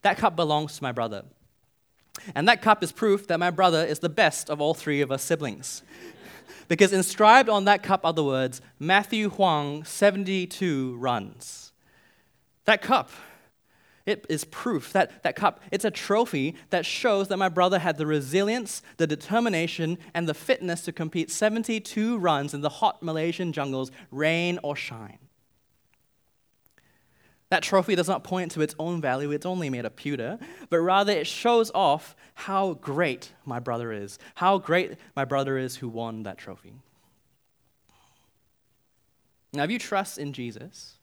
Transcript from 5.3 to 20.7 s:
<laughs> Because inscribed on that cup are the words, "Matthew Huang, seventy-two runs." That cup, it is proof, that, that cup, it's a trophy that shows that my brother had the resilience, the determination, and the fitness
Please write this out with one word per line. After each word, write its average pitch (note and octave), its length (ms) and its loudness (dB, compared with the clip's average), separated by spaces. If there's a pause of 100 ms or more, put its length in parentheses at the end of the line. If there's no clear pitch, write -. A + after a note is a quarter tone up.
<laughs> - 800 -20
Because F#3 240 6
inscribed G#3+ 560 8
on G3+ 160 2
that G3+ 180 6
cup F#3+ 220 0
are E3 80 2
the D#3 120 2
words, C3 360 0 (180)
"Matthew G3+ 520 2
Huang, D3+ 540 0
seventy-two F#3 1120 0
runs." A#2 760 -6 (920)
That G#3 180 4
cup, A3+ 260 2 (960)
it G#3 240 -4
is D#3 160 -2
proof, - 480 -4
that, - 300 0
that D#3 140 -2
cup, - 240 0 (100)
it's G3 140 -2
a G3+ 80 0
trophy F3 640 0 (140)
that E3+ 140 0
shows G3 440 0
that G3 80 -2
my F#3+ 120 2
brother F3+ 300 4
had D#3+ 200 0
the D#3 80 -2
resilience, E3 760 0 (140)
the E3 100 2
determination, E3+ 880 0 (160)
and E3+ 160 -2
the D3+ 60 -2
fitness F3+ 480 -2